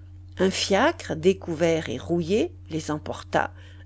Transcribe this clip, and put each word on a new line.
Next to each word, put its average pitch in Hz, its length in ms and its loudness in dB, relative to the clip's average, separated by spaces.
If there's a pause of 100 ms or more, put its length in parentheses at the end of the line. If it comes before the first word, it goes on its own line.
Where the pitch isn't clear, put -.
(380)
Un 190 120 4
fiacre, 196 640 2
découvert 165 760 2
et 127 100 -6
rouillé, 180 540 0 (180)
les 156 200 -4
emporta, - 640 -2 (300)